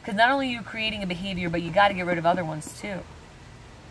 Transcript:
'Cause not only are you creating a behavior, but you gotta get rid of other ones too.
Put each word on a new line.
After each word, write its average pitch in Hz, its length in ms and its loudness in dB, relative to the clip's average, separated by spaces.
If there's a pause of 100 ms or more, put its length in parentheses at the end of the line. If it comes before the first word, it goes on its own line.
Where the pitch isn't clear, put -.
'Cause 208 120 -6
not 233 160 6
only 269 180 0
are - 20 -4
you 233 100 -6
creating 220 400 -6
a 190 60 -4
behavior, 180 420 -4
but 175 120 0
you 170 100 -6
gotta 202 220 6
get 180 120 -4
rid 175 120 0
of 160 80 -2
other 180 180 4
ones 156 360 -8
too. 202 200 -6 (920)